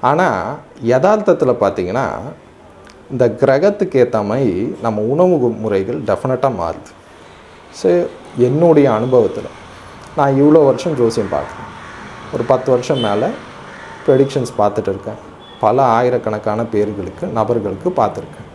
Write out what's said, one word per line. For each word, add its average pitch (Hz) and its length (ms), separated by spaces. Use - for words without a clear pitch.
ஆனா 156 260
யதார்த்தத்துல 170 720
பார்த்தீங்கன்னா 101 460
இந்த 127 180
கிரகத்துக்கு 143 720
ஏத்த 117 260
மாதிரி 117 260
நம்ம 110 200
உணவு 143 520
முறைகள் 104 480
டெஃபினட்டா 127 540
மாறுது. 85 360
So - 160
என்னுடைய 147 540
அனுபவத்துல 117 560
நான் 139 220
இவ்வளோ 151 280
வருஷம் 139 300
ஜோசியம் 113 380
பார்க்குறேன், - 340
ஒரு 123 120
பத்து 127 280
வருஷம் 127 280
மேல 107 240
ப்ரெடிக்ஷன்ஸ் 135 560
பார்த்துட்டு 104 300
இருக்கேன். 98 320
பல 113 240
ஆயிரக்கணக்கான 113 760
பேர்களுக்கு, 104 640
நபர்களுக்கு 113 640
பார்த்துருக்கேன். - 640